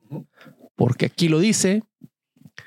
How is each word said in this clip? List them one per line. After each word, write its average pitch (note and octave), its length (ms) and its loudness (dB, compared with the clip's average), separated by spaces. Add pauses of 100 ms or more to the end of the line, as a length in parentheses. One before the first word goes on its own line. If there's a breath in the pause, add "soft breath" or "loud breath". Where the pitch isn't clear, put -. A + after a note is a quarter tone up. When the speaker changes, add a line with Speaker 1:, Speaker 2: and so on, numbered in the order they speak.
Speaker 1:
Ujú. - 160 -14 (500 loud breath)
Speaker 2:
Porque - 320 0
aquí E3+ 200 -2
lo D#3 120 2
dice. G3+ 440 0 (840 loud breath)